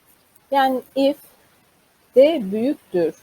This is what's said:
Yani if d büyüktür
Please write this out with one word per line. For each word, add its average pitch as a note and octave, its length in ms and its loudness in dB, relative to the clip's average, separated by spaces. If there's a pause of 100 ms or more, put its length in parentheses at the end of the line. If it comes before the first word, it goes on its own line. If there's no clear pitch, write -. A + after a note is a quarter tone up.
(520)
Yani C4 300 0 (140)
if C#4 220 0 (1000)
d C4 360 2
büyüktür G#3+ 720 -4